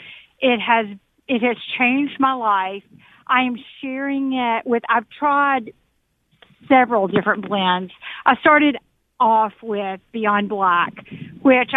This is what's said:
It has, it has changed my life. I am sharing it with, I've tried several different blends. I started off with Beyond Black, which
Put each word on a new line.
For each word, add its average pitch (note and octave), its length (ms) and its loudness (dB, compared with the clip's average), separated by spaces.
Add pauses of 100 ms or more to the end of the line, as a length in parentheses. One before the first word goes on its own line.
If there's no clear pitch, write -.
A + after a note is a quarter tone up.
(400)
It B3 200 0
has, A3+ 260 0 (420)
it A#3+ 140 -2
has A#3 160 0 (200)
changed C4 420 0
my C4+ 140 0
life. G3+ 500 -2 (440)
I B3+ 140 2
am B3 160 -2 (240)
sharing C4+ 520 -4
it A#3 320 -2
with, A#3 240 -2
I've A#3 200 -2
tried C#4 640 -2 (920)
several A#3+ 400 4
different G3 400 -2
blends. F#3 440 -2 (340)
I B3+ 120 4
started D4+ 400 4 (420)
off A3 420 2
with G3+ 380 -6 (120)
Beyond G#3 380 -2
Black, F#3 440 0 (480)
which B3+ 360 4